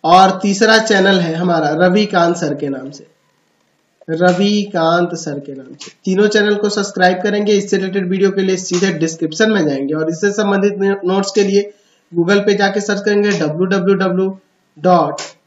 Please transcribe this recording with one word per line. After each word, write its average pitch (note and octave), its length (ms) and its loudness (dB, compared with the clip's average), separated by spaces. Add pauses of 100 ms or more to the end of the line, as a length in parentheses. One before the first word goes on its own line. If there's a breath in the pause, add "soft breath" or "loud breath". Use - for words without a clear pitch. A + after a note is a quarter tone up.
और F#3+ 360 4
तीसरा A3 380 2
चैनल G3 400 2
है E3 160 -2
हमारा E3 420 0
रविकांत F3+ 600 2
सर D3 180 -4
के C#3+ 140 -6
नाम C3+ 220 -10
से, - 160 -20 (1000)
रविकांत F3 1080 0
सर C#3+ 240 -8
के C#3 140 -14
नाम C3 220 -18
से। - 160 -20 (140)
तीनों G3 220 2
चैनल G#3 300 2
को G#3 120 -2
सब्सक्राइब F#3 540 0
करेंगे। G#3 300 2
इससे G3 240 0
रिलेटेड F#3+ 320 -2
वीडियो G3 220 2
के G3 100 -2
लिए F#3 180 0
सीधे F3+ 360 -2
डिस्क्रिप्शन D#3+ 560 -2
में F#3 140 2
जाएंगे C#3 280 -4
और D#3+ 160 -4
इससे G3 240 -2
संबंधित G3 720 0
नोट्स G3 260 -2
के G3+ 120 0
लिए G3+ 260 0 (420 loud breath)
Google E3+ 280 2
पे G3+ 160 0
जाके G3 260 0
सर्च G3 240 -4
करेंगे G#3 260 2
डब्ल्यू E3 360 -2
डब्ल्यू G3 300 0
डब्ल्यू F#3 300 -2 (500)
डॉट F3 440 0 (260)